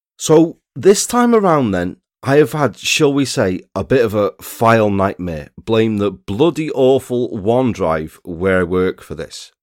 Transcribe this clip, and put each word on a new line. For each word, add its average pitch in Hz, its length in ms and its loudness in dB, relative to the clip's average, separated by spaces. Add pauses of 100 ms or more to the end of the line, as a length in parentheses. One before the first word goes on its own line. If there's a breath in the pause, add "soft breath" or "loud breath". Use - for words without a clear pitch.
(180)
So 160 400 2 (160)
this 190 320 2
time 240 280 2
around 156 380 2
then, 90 260 -4 (240)
I 135 140 2
have 147 160 4
had, 143 260 -2
shall 143 340 0
we 139 140 0
say, 95 340 -2 (140)
a 95 100 -4
bit 123 180 2
of 107 120 -2
a 104 260 0
file 113 500 2
nightmare. 90 600 -4 (120)
Blame 113 360 0
the 101 120 -2
bloody 143 600 -2
awful 127 680 0
OneDrive 92 760 -2 (100)
where 92 360 -2
I 90 40 0
work 92 380 -2
for - 120 -16
this. - 380 -16 (100)